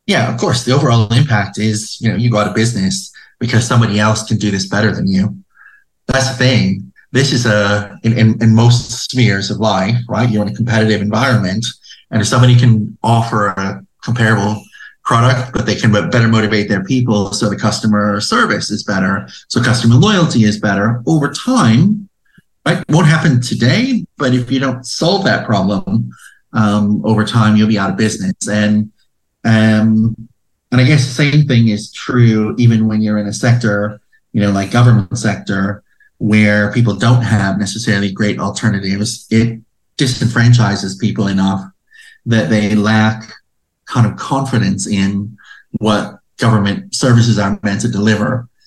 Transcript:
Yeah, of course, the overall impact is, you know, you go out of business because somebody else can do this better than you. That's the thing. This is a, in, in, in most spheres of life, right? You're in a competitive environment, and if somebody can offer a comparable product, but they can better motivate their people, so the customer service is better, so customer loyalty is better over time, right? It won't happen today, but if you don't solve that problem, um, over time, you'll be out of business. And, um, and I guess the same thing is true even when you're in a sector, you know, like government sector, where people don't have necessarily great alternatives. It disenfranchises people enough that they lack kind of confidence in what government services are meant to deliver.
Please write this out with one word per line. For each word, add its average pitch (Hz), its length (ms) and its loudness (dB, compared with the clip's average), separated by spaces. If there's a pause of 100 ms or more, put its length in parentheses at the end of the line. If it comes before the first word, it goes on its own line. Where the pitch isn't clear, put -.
Yeah, 120 260 0
of - 80 -8
course, 156 240 -2
the 120 80 0
overall 117 400 2
impact 113 460 0
is, 107 420 -4
you 117 80 -2
know, 92 80 0
you 120 140 0
go 107 80 0
out 104 100 0
of 98 60 -8
business 107 580 -2 (260)
because 117 280 0
somebody 113 320 2
else 110 280 0
can 113 120 -2
do 104 120 -2
this 95 160 -2
better 104 260 0
than 95 140 -4
you. 95 300 0 (680)
That's 123 240 -2
the - 60 -8
thing. 98 560 0 (200)
This 143 220 2
is 123 100 -2
a, 104 580 0
in, 113 140 2
in, 110 260 4
in 110 120 6
most 120 360 4
spheres 101 600 -2
of 95 80 -6
life, 101 380 0 (120)
right? 123 220 -2
You're 104 120 0
in 98 100 -4
a - 40 -10
competitive 110 460 0
environment, 107 640 -2 (440)
and 107 120 0
if 98 60 -2
somebody 123 300 4
can 113 440 2
offer 117 460 0
a 98 360 -6 (180)
comparable 110 600 0 (420)
product, 120 500 0
but 107 120 -2
they 104 100 -2
can 107 160 2
better 110 340 2
motivate 107 420 0
their 98 140 -2
people, 113 500 0
so 107 160 -2
the 98 80 -2
customer 104 640 -2
service 110 500 -2
is 104 120 -6
better, 98 440 -4 (200)
so 120 160 -2
customer 117 320 2
loyalty 165 480 2
is 104 180 0
better 104 460 -2
over 151 260 0
time, 208 760 0 (580)
right? 175 140 0
It - 120 -4
won't 165 140 4
happen 151 340 2
today, 175 640 0 (140)
but 127 160 0
if 123 160 -2
you 135 80 0
don't 131 260 -4
solve 190 400 -2
that 104 220 0
problem, 98 640 -2 (420)
um, 104 540 0
over 110 180 0
time, 107 320 2
you'll 107 120 4
be 107 100 0
out 95 120 -2
of 95 60 -6
business. 95 380 -2 (140)
And, 104 420 0 (540)
um, 110 840 2 (440)
and 123 80 2
I 127 40 4
guess 147 220 2
the - 80 -8
same 147 320 2
thing 117 220 2
is 104 240 -4
true 110 640 0
even 113 300 4
when 107 120 0
you're 107 180 0
in 104 100 -4
a 104 40 -6
sector, 107 680 -2 (320)
you 101 80 -2
know, 101 100 2
like 98 220 -2
government 120 440 4
sector, 101 680 -4 (340)
where 104 540 2
people 120 220 0
don't 120 280 2
have 98 360 0
necessarily 101 520 -2
great 98 300 -4
alternatives. 101 880 -4
It 113 300 0 (380)
disenfranchises 120 1000 2
people 98 300 -2
enough 95 340 -2 (640)
that 113 240 0
they 104 260 0
lack 110 560 0 (540)
kind 113 260 0
of 95 60 -10
confidence 113 720 -4
in 101 500 -4 (420)
what 104 400 -4 (200)
government 101 560 0
services 117 440 2
are 101 240 -4
meant 98 200 -4
to 123 60 -2
deliver. 107 600 -2 (180)